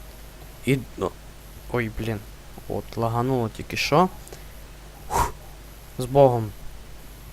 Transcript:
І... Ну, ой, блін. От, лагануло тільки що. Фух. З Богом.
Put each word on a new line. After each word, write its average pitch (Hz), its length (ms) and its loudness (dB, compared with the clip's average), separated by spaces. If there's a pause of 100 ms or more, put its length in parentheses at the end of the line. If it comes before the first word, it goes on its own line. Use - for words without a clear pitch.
(680)
І... 135 120 6 (180)
Ну, 95 140 0 (640)
ой, 117 260 2
блін. 110 200 0 (500)
От, 101 280 -4
лагануло 117 600 2
тільки - 200 -6
що. 170 320 6 (1000)
Фух. - 260 2 (640)
З 127 60 -2
Богом. 123 460 8 (840)